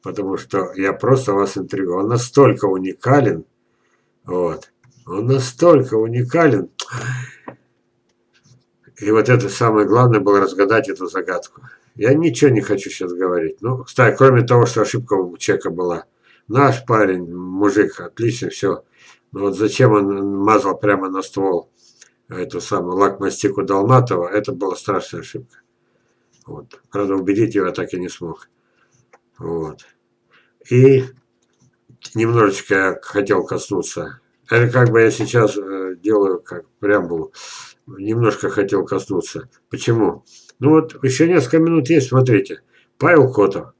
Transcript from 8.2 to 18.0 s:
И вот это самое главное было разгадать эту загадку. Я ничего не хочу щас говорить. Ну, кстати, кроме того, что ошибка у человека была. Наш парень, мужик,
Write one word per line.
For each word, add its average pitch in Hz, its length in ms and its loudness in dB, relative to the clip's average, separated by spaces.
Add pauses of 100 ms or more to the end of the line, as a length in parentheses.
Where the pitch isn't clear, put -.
И 104 120 -4
вот 110 180 4
это 117 200 4
самое 107 380 2
главное 117 340 4
было 101 200 4
разгадать 98 480 2
эту 92 180 -8
загадку. 90 560 -8 (320)
Я 123 200 2
ничего 151 360 2
не 110 100 2
хочу 98 300 -4
щас 90 220 -8
говорить. 90 480 -4
Ну, 123 240 -6
кстати, 117 320 2
кроме - 260 6
того, 120 240 4
что 110 160 -2
ошибка 104 320 -4
у 90 220 -4
человека 95 340 -4
была. 87 340 -6 (440)
Наш 127 360 2
парень, 92 480 0
мужик, 95 680 -2